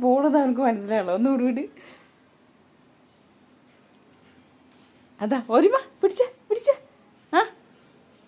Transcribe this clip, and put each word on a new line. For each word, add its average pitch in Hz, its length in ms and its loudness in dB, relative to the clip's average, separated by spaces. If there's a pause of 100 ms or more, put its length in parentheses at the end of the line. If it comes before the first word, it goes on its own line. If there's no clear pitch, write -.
പോണത് 269 380 2
അവനക്ക് 254 260 0
മനസ്സിലായല്ലോ. 202 500 -2
ഒന്ന് 247 160 0
വിട്, 247 140 -2
വിട്. 262 160 -4 (3500)
അതാ, 247 160 -2 (160)
ഒരുമ. 403 200 4 (260)
പിടിച്ച, 392 220 2 (260)
പിടിച്ച. 466 200 -2 (720)
ആ? - 20 4 (880)